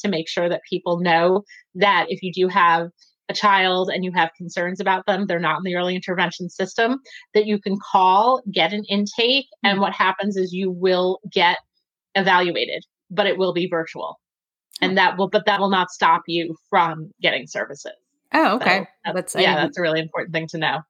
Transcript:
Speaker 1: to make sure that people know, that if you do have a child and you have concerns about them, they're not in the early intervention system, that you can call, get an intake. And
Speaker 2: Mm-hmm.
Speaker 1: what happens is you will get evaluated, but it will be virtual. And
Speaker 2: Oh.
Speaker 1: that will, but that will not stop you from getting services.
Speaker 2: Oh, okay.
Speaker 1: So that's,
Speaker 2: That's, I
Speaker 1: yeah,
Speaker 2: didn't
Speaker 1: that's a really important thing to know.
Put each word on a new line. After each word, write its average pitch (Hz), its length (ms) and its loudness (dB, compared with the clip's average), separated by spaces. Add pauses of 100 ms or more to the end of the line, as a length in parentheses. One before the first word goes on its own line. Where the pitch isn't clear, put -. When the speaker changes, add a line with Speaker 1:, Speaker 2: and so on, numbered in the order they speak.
Speaker 1:
to 208 40 -2
make 165 220 -2
sure 175 180 -2
that 175 220 -4
people 175 300 -4
know, 175 440 2 (300)
that 185 360 2
if 190 120 -6
you 185 100 -6
do 185 160 0
have 170 420 2 (400)
a 196 40 -8
child 185 560 2
and 185 160 -4
you 185 80 -4
have 165 240 2
concerns 175 420 -6
about 190 280 -2
them, 202 180 0
they're 175 140 -2
not 156 180 0
in 185 60 -8
the 180 120 -4
early 180 200 -2
intervention 180 520 -4
system, 233 520 -2 (340)
that 214 140 4
you 208 120 0
can 196 160 -4 (160)
call, 208 520 4 (100)
get 175 180 2
an 208 160 -4
intake. 233 600 0 (160)
And 202 140 4
Speaker 2:
Mm-hmm. 196 40 0
Speaker 1:
what 196 120 0
happens 196 440 0
is 185 160 -2
you 185 160 -2
will 185 500 0 (120)
get 175 260 4 (560)
evaluated, 180 680 0 (260)
but 196 160 0
it 180 140 0
will 185 120 0
be 175 160 -2
virtual. - 520 -8 (600)
And 185 120 0
Speaker 2:
Oh. 190 40 0
Speaker 1:
that 180 220 4
will, 196 100 0
but 208 200 0
that 202 120 2
will 196 120 0
not 185 180 0
stop 170 380 2
you 165 280 -4 (140)
from 165 400 0 (100)
getting 131 280 -2
services. - 460 -10 (380)
Speaker 2:
Oh, 277 260 2
okay. 196 240 2
Speaker 1:
So 185 40 -10 (200)
that's, 165 100 -4
Speaker 2:
That's, 180 200 -6
I 160 60 0
Speaker 1:
yeah, 170 140 4
Speaker 2:
didn't 147 140 0
Speaker 1:
that's - 100 -10
a - 20 -4
really 160 200 0
important 160 320 -8
thing 160 160 -4
to 170 100 -8
know. 151 300 -2